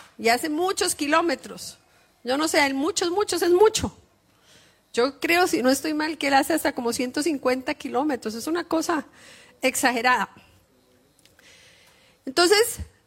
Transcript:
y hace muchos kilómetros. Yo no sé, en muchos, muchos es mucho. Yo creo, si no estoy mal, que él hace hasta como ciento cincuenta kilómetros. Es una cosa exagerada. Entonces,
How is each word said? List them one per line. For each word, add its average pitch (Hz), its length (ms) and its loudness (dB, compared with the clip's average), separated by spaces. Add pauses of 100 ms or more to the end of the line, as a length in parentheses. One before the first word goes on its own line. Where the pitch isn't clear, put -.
(180)
y 214 100 -2
hace 254 220 2
muchos 359 460 -2
kilómetros. 285 840 -2 (480)
Yo 254 120 -2
no 320 120 -2
sé, 330 160 2
en 269 100 -2
muchos, 339 340 -2
muchos 381 320 -2
es 349 100 4
mucho. 415 460 4 (920)
Yo 277 300 0
creo, 339 260 2
si 311 160 0
no 254 60 4
estoy 294 240 0
mal, 302 240 -4
que 285 100 -4
él 277 60 2
hace 269 200 2
hasta 302 200 0
como 233 180 -4
ciento 254 320 -4
cincuenta 262 500 -2
kilómetros. 240 640 -4
Es 233 120 -10
una 330 180 -4
cosa 320 400 -2 (560)
exagerada. 247 680 0 (2000)
Entonces, 359 540 2 (280)